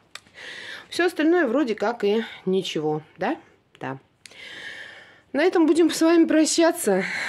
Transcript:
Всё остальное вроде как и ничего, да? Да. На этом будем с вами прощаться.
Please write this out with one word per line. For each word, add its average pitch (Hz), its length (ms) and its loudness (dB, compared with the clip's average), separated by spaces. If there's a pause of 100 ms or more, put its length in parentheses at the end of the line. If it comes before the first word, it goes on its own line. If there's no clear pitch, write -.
(880)
Всё 339 160 0
остальное 339 400 2
вроде 240 300 0
как 226 280 -2
и 208 200 2 (220)
ничего, 160 580 -2 (140)
да? 269 200 -4 (420)
Да. 135 200 -10 (1300)
На 277 100 2
этом 359 240 4
будем 320 240 4
с - 100 -4
вами 330 240 6
прощаться. 311 760 2 (260)